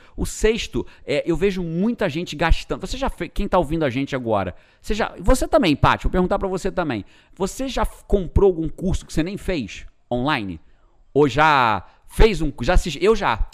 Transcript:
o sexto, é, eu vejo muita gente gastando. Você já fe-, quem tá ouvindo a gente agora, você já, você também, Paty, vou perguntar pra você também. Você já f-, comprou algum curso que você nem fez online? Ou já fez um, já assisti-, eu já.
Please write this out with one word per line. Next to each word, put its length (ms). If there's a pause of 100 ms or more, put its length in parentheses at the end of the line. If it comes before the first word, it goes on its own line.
(140)
o 120
sexto, 600 (200)
é, 180
eu 100
vejo 280
muita 480
gente 260
gastando. 460
Você 160
já 100
fe-, 220
quem 180
tá 80
ouvindo 300
a 20
gente 260
agora, 400 (280)
você 100
já, 260
você 300
também, 260
Paty, 300
vou 60
perguntar 280
pra 80
você 240
também. 360 (280)
Você 340
já 180
f-, 200
comprou 420
algum 200
curso 380
que 80
você 80
nem 160
fez 480 (260)
online? 480 (540)
Ou 120
já 600 (200)
fez 360
um, 180
já 140
assisti-, 280
eu 140
já. 380